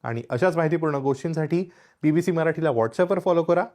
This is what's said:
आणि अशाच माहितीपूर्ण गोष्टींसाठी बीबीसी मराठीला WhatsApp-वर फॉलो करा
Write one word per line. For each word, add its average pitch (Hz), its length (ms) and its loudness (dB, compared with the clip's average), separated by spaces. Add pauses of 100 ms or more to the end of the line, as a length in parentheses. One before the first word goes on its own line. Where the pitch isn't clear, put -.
आणि 117 280 -6
अशाच 156 260 0
माहितीपूर्ण 160 380 0
गोष्टींसाठी 156 760 -2 (320)
बीबीसी 165 300 2
मराठीला 160 380 0
WhatsApp-वर 139 480 0
फॉलो 175 240 2
करा 175 220 2 (100)